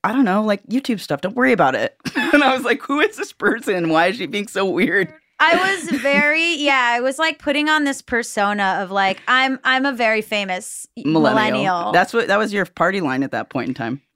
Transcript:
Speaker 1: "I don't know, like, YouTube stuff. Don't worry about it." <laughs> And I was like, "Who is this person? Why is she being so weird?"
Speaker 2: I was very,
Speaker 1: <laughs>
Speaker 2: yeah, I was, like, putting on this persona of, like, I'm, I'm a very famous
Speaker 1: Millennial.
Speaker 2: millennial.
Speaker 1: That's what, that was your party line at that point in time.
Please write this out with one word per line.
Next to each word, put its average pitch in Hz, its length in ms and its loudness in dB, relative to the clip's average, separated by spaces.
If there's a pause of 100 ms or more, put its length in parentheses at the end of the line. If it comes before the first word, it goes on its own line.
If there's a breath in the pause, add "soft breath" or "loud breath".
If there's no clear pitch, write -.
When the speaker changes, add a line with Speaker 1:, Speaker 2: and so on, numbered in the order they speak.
Speaker 1:
"I 196 80 -2
don't 262 120 2
know, 202 180 2
like, 208 240 -2
YouTube 226 340 -4
stuff. - 200 -4
Don't 202 160 -6
worry 254 160 2
about 151 240 4
it." 110 200 -4 (100)
<laughs> - 100 -8 (160)
And 294 120 6
I 262 100 2
was 262 100 -4
like, 240 180 -2
"Who 285 180 -2
is 415 160 0
this 403 160 -8
person? 190 560 -2
Why 160 200 4
is 190 80 -4
she 190 100 -8
being 202 220 -4
so 196 200 -2
weird?" 180 440 0 (300)
Speaker 2:
I 330 140 4 (180)
was 320 260 -4
very, 294 540 2
Speaker 1:
<laughs> 302 40 -6
Speaker 2:
yeah, 269 340 2
I 240 80 0
was, 262 180 -4
like, 320 200 -2
putting 294 320 0
on 311 140 2
this 277 180 -4
persona 202 800 -2
of, 185 80 -8
like, 190 360 0
I'm, 262 380 2
I'm 262 220 2
a 277 60 0
very 220 280 0
famous 202 640 -6 (120)
Speaker 1:
Millennial. 156 240 2
Speaker 2:
millennial. 180 680 0
Speaker 1:
That's 180 200 4
what, 233 160 0
that 196 100 2
was 214 140 -2
your 196 140 0
party 185 340 0
line 135 220 0
at 135 80 -4
that 113 180 -6
point 120 200 -4
in 127 60 -4
time. 120 280 -8 (140)